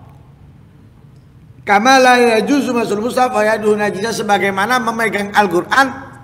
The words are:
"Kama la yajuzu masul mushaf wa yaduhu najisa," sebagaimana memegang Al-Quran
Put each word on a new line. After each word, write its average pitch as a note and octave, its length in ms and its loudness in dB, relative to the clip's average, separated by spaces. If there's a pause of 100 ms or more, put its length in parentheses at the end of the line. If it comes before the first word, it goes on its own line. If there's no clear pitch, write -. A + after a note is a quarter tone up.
(1600)
"Kama G#3+ 320 2
la B3+ 180 6 (220)
yajuzu A#3+ 400 0
masul G#3 240 -2
mushaf B3 320 -2
wa G#3+ 80 0
yaduhu G#3+ 400 0
najisa," G3 320 -4
sebagaimana G3+ 640 0
memegang A3 560 -4
Al-Quran G3+ 560 0 (360)